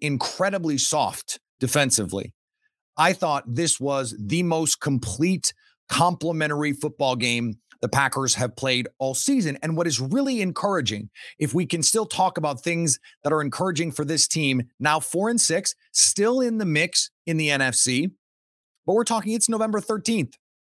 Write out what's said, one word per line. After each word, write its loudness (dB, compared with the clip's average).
incredibly -2
soft -2
defensively, 0
I 4
thought -2
this -2
was -2
the 0
most 0
complete 0
complementary 0
football -2
game -2
the -2
Packers 0
have -2
played 0
all -2
season. 0
And -2
what 0
is 0
really 0
encouraging, -2
if 0
we 2
can -2
still 2
talk 0
about -2
things 0
that 0
are 2
encouraging -2
for -4
this 2
team, 0
now 2
four 0
and 2
six, 0
still 2
in 0
the -2
mix 0
in 0
the 2
N 2
F 2
C, 2
but 2
we're 4
talking, 0
it's 2
November 0
thirteenth -2